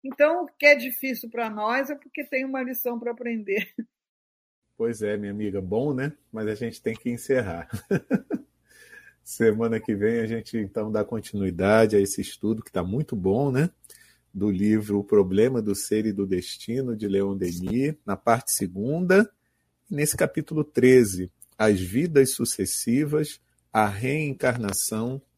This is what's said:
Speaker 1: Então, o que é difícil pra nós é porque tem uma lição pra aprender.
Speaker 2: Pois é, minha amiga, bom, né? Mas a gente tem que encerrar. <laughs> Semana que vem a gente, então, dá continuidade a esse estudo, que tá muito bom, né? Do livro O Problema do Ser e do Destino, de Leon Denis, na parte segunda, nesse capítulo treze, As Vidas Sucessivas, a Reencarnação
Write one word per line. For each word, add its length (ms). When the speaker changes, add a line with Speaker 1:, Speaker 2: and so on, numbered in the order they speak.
Speaker 1:
Então, 360
o 40
que 180
é 100
difícil 540
pra 200
nós 400
é 60
porque 280
tem 220
uma 180
lição 340
pra 140
aprender. 600
Speaker 2:
Pois 240
é, 160
minha 140
amiga, 280
bom, 340
né? 200
Mas 160
a 80
gente 260
tem 140
que 140
encerrar. 580
<laughs> 580
Semana 560
que 140
vem 260
a 60
gente, 320
então, 340
dá 120
continuidade 920
a 40
esse 220
estudo, 420
que 80
tá 120
muito 320
bom, 360
né? 180
Do 160
livro 500
O 40
Problema 580
do 140
Ser 300
e 80
do 120
Destino, 680
de 120
Leon 280
Denis, 600
na 100
parte 360
segunda, 800
nesse 260
capítulo 480
treze, 680
As 240
Vidas 520
Sucessivas, 1080
a 140
Reencarnação 1300